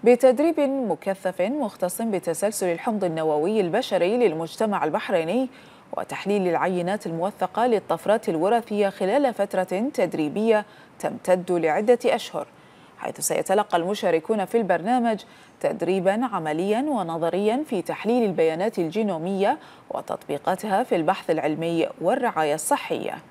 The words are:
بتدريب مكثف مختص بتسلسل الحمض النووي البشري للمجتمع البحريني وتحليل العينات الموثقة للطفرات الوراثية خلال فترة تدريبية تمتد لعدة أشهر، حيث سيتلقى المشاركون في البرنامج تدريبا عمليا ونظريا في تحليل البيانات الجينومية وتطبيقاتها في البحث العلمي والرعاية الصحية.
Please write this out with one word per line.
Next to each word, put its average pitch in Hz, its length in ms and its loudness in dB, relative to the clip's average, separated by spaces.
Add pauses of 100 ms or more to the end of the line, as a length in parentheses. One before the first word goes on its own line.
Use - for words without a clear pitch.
بتدريب 262 560 6
مكثف 202 800 -2
مختص 214 600 -2
بتسلسل 196 680 -2
الحمض 196 360 -2
النووي 160 580 0
البشري 185 560 0
للمجتمع 180 680 0
البحريني 190 680 0 (480)
وتحليل 196 500 -2
العينات 175 600 0
الموثقة 185 600 -2
للطفرات 208 600 0
الوراثية 202 600 2
خلال 226 440 0
فترة 196 600 -2
تدريبية 202 720 0 (340)
تمتد 180 520 0
لعدة 180 540 4
أشهر، - 420 -2 (500)
حيث - 220 -8
سيتلقى 175 580 0
المشاركون 185 680 0
في 233 120 -2
البرنامج 214 600 0 (400)
تدريبا 185 680 0
عمليا 190 560 -2
ونظريا 208 880 -2
في 190 120 -2
تحليل 226 420 0
البيانات 170 560 0
الجينومية 196 800 -2 (320)
وتطبيقاتها 190 920 -2
في 247 120 0
البحث 175 340 0
العلمي 160 580 0 (140)
والرعاية 180 540 0
الصحية. 151 580 -2 (180)